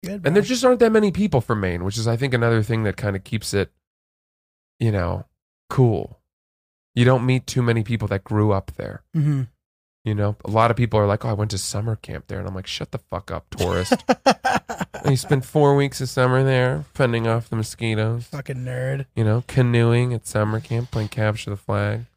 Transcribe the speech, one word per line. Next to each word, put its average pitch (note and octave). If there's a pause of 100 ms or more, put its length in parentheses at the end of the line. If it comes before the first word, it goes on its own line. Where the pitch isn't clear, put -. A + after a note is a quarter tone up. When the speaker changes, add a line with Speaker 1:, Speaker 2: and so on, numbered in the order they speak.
Speaker 1:
Good, F#3+
Speaker 2:
And G3
Speaker 1:
bro. D3+
Speaker 2:
there G#3
just B3
aren't B3
that A3+
many G#3+
people F3
from A2
Maine, F2
which G#2
is, A2+
I A#2
think, B2+
another A#2
thing A2+
that G2+
kinda G2
keeps -
it, G2 (1080)
you A#2
know, F2 (440)
cool. A2+ (760)
You A#2+
don't B2+
meet B2+
too -
many A#2
people A2
that G2
grew G#2+
up G2
there. - (120)
Speaker 1:
Mm-hmm. C#3+ (600)
Speaker 2:
You G#2+
know, G#2
a -
lot A2
of A2
people A2
are G#2
like, G2+
"Oh, A2
I A2+
went G#2
to G2
summer G#2+
camp -
there." G2
And F#2
I'm F#2+
like, F#2
"Shut -
the -
fuck -
up, -
tourist." F#2
Speaker 1:
<laughs> - (920)
Speaker 2:
And D3
you C3
spent C3
four C#3+
weeks C#3
of B2+
summer B2+
there, C3
fending A#2
off A2+
the A2+
mosquitoes. A2+
Speaker 1:
Fucking C#3+
nerd. B2+ (100)
Speaker 2:
You A#2
know, A2
canoeing A#2+
at A2+
summer G#2+
camp, A#2+
playing A2
capture G#2+
the G2+
flag. G#2 (160)